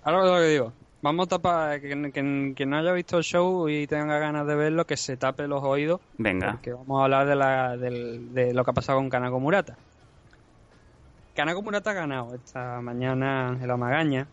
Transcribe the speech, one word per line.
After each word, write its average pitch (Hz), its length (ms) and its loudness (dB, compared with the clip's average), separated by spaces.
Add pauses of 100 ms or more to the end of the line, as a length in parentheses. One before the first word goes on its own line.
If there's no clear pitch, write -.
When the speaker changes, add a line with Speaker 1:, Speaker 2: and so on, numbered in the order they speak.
Speaker 1:
Ahora 180 220 2
lo 185 160 6
que 165 80 6
digo. 147 240 2 (300)
Vamos 170 240 2
a - 20 -14
tapar, 165 540 0
que, 143 300 -4
que, 139 440 -2
que 139 100 -2
no 143 120 0
haya 165 140 2
visto 180 260 0
el 165 60 2
show 180 440 2
y 151 180 -2
tenga 151 320 -2
ganas 151 280 -2
de 147 100 0
verlo, 156 300 2
que 143 100 -2
se 127 220 -6
tape 135 280 -2
los 143 160 -2
oídos. 147 380 0 (180)
Speaker 2:
Venga. 98 340 0
Speaker 1:
Porque 120 200 -10
vamos 131 280 -2
a 135 40 6
hablar 135 240 4
de 143 80 4
la, 131 400 2
del, 120 580 -6
de 123 200 2
lo 127 100 2
que 123 60 2
ha 123 40 -2
pasado 131 240 0
con 135 120 0
Kanako 127 280 -2
Murata. 165 380 0 (1600)
Kanako 165 260 0
Murata 208 280 -2
ha 202 40 -4
ganado 135 400 -6
esta 123 460 -10
mañana 127 680 -2
Ángela 127 260 -2
Magaña 135 560 0